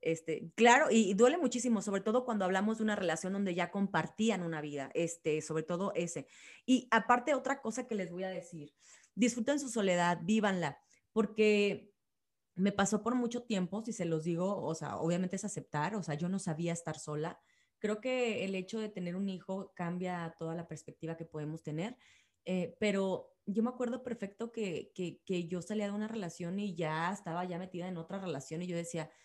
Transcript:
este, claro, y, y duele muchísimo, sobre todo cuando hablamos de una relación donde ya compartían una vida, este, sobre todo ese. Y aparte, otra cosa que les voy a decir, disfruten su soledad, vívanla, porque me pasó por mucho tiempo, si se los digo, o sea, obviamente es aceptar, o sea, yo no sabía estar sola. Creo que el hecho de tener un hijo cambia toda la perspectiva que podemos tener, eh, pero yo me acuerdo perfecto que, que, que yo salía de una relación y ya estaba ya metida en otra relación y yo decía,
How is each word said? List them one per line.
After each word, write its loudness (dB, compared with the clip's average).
este, -2
claro, 8
y, 6
y 2
duele 6
muchísimo, 2
sobre -2
todo 2
cuando 0
hablamos 2
de 0
una 2
relación 0
donde 0
ya 0
compartían 0
una -4
vida, -6
este, 0
sobre -4
todo -2
ese. -4
Y 4
aparte, 4
otra -2
cosa -4
que -4
les -2
voy -6
a -4
decir, -10
disfruten 2
su -4
soledad, 4
vívanla, 2
porque 2
me 2
pasó 2
por 0
mucho 0
tiempo, -2
si -6
se -4
los 0
digo, 0
o -2
sea, -6
obviamente 0
es -6
aceptar, -4
o -4
sea, -4
yo -2
no -2
sabía -2
estar -6
sola. -6
Creo -2
que 0
el -2
hecho -4
de -4
tener -6
un -2
hijo -6
cambia -4
toda -4
la -8
perspectiva -10
que -10
podemos -6
tener, -4
eh, -4
pero 0
yo 0
me 2
acuerdo -4
perfecto -8
que, -4
que, -6
que -2
yo -4
salía -4
de -2
una -4
relación -6
y -4
ya 0
estaba -4
ya -6
metida -8
en -6
otra -8
relación -6
y -6
yo -4
decía, -6